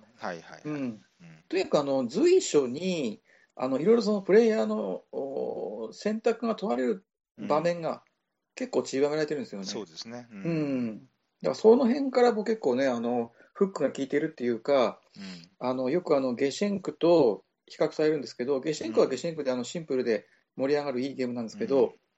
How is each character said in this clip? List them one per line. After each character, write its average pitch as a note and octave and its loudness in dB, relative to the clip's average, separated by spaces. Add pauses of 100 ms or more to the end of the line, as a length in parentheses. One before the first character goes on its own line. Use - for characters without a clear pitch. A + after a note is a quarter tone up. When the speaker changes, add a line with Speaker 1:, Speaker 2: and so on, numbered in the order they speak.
(160)
Speaker 1:
は F#2+ -6
い E2 -12
は - -20
い - -18
は D#2+ -20
い。 - -20
Speaker 2:
う D3+ -6
ん。 D3+ -4
Speaker 1:
う - -6
ん。 A#2+ -6 (480)
Speaker 2:
と D#4+ -4
に F#4+ 0
か - -10
く、 E3+ 4
あ D3 2
の、 C3+ 0
随 F4 4
所 C#3+ 2
に、 D3 -4 (340)
あ - -4
の、 C3 0
い D3 -2
ろ G#3+ 6
い A#3 6
ろ A#3 2
そ G3+ 0
の G3+ 0
プ F#3 0
レ A#3 8
イ - 4
ヤ A3 2
ー - -4
の、 G#3+ -4
お A#2+ -6
ー、 - -16
選 G#3+ -4
択 A3+ -2
が G#3+ -2
問 G3+ -4
わ A#3+ 0
れ B3+ -2
る G#3+ -2 (340)
場 D3 0
面 F3 -2
が D#3 -4
Speaker 1:
う - -4
ん。 - -18 (560)
Speaker 2:
結 B3+ -6
構 B2+ 2
散 - -6
り C3+ 2
ば C#3+ 2
め D3+ -2
ら D#3 0
れ D3+ -2
て D3+ -4
る C#3+ -6
ん A#2 -6
で - -16
す - -14
よ G2+ -8
ね。 F#2+ -8
Speaker 1:
そ G#2+ -8
う F#2+ -12
で E2+ -20
す - -14
ね。 A#2+ -14
う - -20
ん。 G3 -14
Speaker 2:
う E3+ -4
ん。 C#3 -2
だ - -16
か - -8
ら - -2
そ A3 8
の C4+ 4
辺 C4+ 0
か B3 4
ら A#3+ 6
僕 G#3 -4
結 A3 0
構 B2+ 2
ね、 C3+ 0
あ B2 0
の、 A#2 -2 (200)
フ - 2
ッ F#3+ -8
ク - -4
が B2+ 2
効 C#3 -6
い C3 -6
て C#3+ 0
る D#3+ 0
っ - -2
て - -10
い A#2+ 0
う A2+ -2
か、 C3 2 (160)
Speaker 1:
う - -20
ん。 F#2 -10
Speaker 2:
あ B2+ 0
の、 B2+ -2
よ F3 0
く D#3 2
あ C#3 4
の、 B2+ 0
ゲ C3+ 0
シ G3+ -2
ェ G3+ 0
ン F#3+ -4
ク - -6
と D#3 4 (220)
比 - -20
較 D#3 0
さ D#3 -2
れ D#3 4
る D#3 0
ん - -4
で A#2 -10
す - -16
け B2 -4
ど、 C3+ 0
ゲ D3+ -4
シ - -8
ェ E4 -6
ン - -6
ク - 4
は D#3 6
ゲ B2+ -2
シ E3+ -6
ェ E3 -6
ン D#3+ -10
ク D3 -6
で、 C3 0
Speaker 1:
う B2+ 2
ん。 - -2
Speaker 2:
あ - -4
の、 A#2+ -4
シ - -8
ン D#3+ -8
プ C3+ -2
ル B2+ 0
で A#2 0 (300)
盛 C3+ 0
り D3 2
上 C#3+ -2
が C#3+ -4
る B2 -2
い C3+ -2
い C3+ -8
ゲ B2+ -4
ー B2 -4
ム A#2+ -6
な A#2+ -6
ん A2+ -6
で G#2+ -10
す - -16
け A2+ -4
ど、 C3 4 (240)